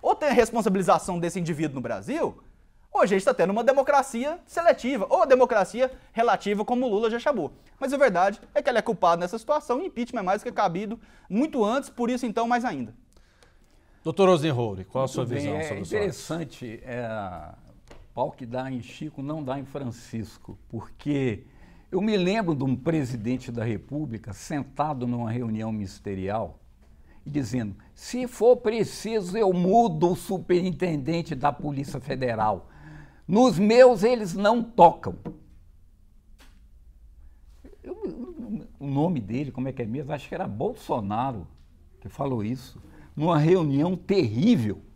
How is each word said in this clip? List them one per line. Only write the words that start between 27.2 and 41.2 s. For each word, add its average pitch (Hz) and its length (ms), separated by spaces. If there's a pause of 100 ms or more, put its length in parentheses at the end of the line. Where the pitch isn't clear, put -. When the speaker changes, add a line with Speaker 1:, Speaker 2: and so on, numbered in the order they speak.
Speaker 3:
e - 40
dizendo: 120 460 (180)
"Se - 340
for 240 300
preciso, 220 800
eu 202 160
mudo 180 600
o - 20
superintendente 170 1200
da 139 160
Polícia 139 480
Federal. 113 720 (580)
Nos 196 320
meus, 226 440
eles 214 300
não 208 300
tocam." 165 520 (2750)
Eu, 277 800 (140)
o 139 80
nome 147 320
dele, 120 320
como 127 160
é 127 60
que 131 80
é 120 40
mesmo? 135 280
Acho 147 160
que - 60
era 190 120
Bolsonaro 113 1000 (540)